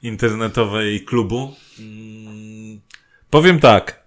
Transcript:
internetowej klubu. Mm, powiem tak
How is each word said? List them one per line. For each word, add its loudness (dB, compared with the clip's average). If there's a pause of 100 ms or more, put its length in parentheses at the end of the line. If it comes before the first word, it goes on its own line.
internetowej -4
klubu. -4 (240)
Mm, -20 (480)
powiem 4
tak 4